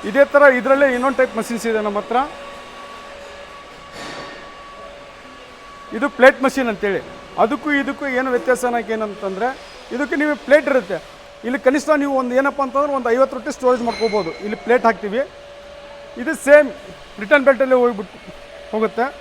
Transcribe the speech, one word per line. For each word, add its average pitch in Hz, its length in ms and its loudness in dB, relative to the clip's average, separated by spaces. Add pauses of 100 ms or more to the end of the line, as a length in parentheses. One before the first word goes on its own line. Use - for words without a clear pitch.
ಇದೇ 269 140 4 (100)
ಥರ 285 80 8 (180)
ಇದರಲ್ಲೇ 269 360 4
ಇನ್ನೊಂದು 254 260 0
ಟೈಪ್ 254 180 0
ಮಷಿನ್ಸ್ 226 320 -6
ಇದೆ 214 160 0
ನಮ್ಮ 202 140 -2
ಹತ್ರ. 226 160 -2 (3750)
ಇದು 262 200 0
ಪ್ಲೇಟ್ 254 280 8
ಮಷಿನ್ 254 280 0
ಅಂತೇಳಿ. 190 280 -2 (420)
ಅದಕ್ಕೂ 285 260 -2 (120)
ಇದಕ್ಕೂ 277 240 -6 (140)
ಏನು 262 160 -2
ವ್ಯತ್ಯಾಸ 240 340 0
ಅನ್ನೋಕೆ 226 280 -4
ಏನಂತಂದರೆ 202 520 -4 (460)
ಇದಕ್ಕೆ 285 260 -2
ನೀವು 302 120 2 (120)
ಪ್ಲೇಟ್ 277 260 4
ಇರುತ್ತೆ, 196 260 0 (480)
ಇಲ್ಲಿ 254 200 -2
ಕನಿಷ್ಠ 269 240 2 (120)
ನೀವು 285 180 -2
ಒಂದು 247 200 -4
ಏನಪ್ಪ 277 260 -2
ಅಂತಂದ್ರೆ 277 320 -2
ಒಂದು 240 180 -2
ಐವತ್ತು 262 220 0
ರೊಟ್ಟಿ 269 200 -8
ಸ್ಟೋರೇಜ್ 247 300 2
ಮಾಡ್ಕೋಬೋದು. 208 440 -2 (120)
ಇಲ್ಲಿ 214 220 -4
ಪ್ಲೇಟ್ 240 240 2
ಹಾಕ್ತೀವಿ, 214 320 -4 (1000)
ಇದು 302 120 -4 (120)
ಸೇಮ್ 294 220 8 (540)
ರಿಟರ್ನ್ 269 260 4
ಬೆಲ್ಟಲ್ಲೇ 262 340 4
ಹೋಗ್ಬಿಟ್ಟು 214 360 -2 (540)
ಹೋಗುತ್ತೆ. 220 340 -2 (160)